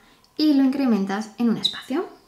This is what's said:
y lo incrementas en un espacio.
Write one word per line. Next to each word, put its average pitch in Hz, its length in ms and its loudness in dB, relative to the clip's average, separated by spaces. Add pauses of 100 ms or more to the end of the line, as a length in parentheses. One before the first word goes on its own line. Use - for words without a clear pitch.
(360)
y 302 180 2
lo 269 120 4
incrementas 220 720 0
en 240 120 2
un 208 80 0
espacio. - 480 -6 (220)